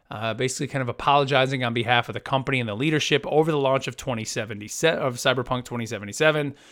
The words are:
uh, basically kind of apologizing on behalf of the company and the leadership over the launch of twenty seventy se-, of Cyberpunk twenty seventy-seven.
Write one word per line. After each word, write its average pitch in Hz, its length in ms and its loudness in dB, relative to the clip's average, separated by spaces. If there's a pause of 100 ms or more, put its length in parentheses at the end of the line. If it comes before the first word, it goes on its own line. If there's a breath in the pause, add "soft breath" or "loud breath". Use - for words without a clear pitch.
(100)
uh, 110 240 -4
basically 127 320 -2
kind 135 160 -4
of 120 60 -4
apologizing 135 720 2
on 117 120 -2
behalf 120 340 2
of 110 60 -8
the - 60 -8
company 135 380 0
and 117 100 -2
the 104 60 -4
leadership 147 520 0
over 156 240 2
the 151 80 2
launch 135 280 2
of 127 100 -8
twenty 113 280 -6
seventy 107 420 -8
se-, 160 300 2
of 127 200 -2
Cyberpunk 123 480 0
twenty 117 220 -6
seventy-seven. 135 680 0 (180 loud breath)